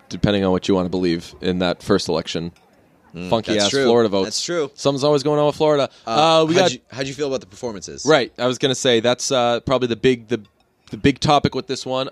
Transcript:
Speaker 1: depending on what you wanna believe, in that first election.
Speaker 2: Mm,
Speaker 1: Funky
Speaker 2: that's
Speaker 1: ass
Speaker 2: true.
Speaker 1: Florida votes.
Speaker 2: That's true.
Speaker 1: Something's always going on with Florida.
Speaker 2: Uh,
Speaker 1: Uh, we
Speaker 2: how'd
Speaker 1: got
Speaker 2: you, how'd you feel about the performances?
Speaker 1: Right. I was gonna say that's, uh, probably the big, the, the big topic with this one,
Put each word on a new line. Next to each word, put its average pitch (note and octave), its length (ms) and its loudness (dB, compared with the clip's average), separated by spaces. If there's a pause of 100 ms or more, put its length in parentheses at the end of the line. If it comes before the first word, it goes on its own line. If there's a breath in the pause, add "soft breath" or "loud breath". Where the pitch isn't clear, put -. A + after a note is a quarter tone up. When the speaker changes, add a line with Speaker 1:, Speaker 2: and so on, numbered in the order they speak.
Speaker 1:
depending G2+ 360 0
on F#2 60 4
what F#2 160 0
you G2 80 4
wanna F2+ 140 0
believe, F2 520 -2
in F2+ 180 -2
that F2 240 -2
first G2+ 260 0
election. E2+ 420 -6 (640)
Speaker 2:
Mm, F2 140 -10
Speaker 1:
Funky A2+ 240 -2
Speaker 2:
that's G#2 120 2
Speaker 1:
ass G2+ 40 0
Speaker 2:
true. C3+ 160 0
Speaker 1:
Florida A#2 240 4
votes. F#2+ 180 0
Speaker 2:
That's - 160 -6
true. E3 300 -4
Speaker 1:
Something's C#3 320 -2
always D3 180 2
going D3 160 0
on D3 80 2
with C#3+ 80 -2
Florida. D3 340 0 (160 soft breath)
Speaker 2:
Uh, D#3+ 360 2
Speaker 1:
Uh, D#3+ 40 2
we D#3+ 100 2
Speaker 2:
how'd F#3 80 4
Speaker 1:
got E3+ 100 0
Speaker 2:
you, B2 60 -12 (120)
how'd C3+ 160 -8
you C#3 60 -10
feel C#3 140 -6
about C3 140 -4
the - 60 -20
performances? F#2 580 -12
Speaker 1:
Right. C#3+ 320 4
I B2 100 0
was B2+ 100 -2
gonna C3 180 0
say A#2+ 260 4
that's, B2 300 0
uh, A#2+ 300 2
probably B2+ 260 0
the A#2 80 -2
big, A#2+ 320 0
the, A2+ 140 -4 (500)
the A#2 60 -10
big B2+ 240 2
topic C#3+ 340 2
with C3 120 -8
this C3 180 -8
one, C3 260 -4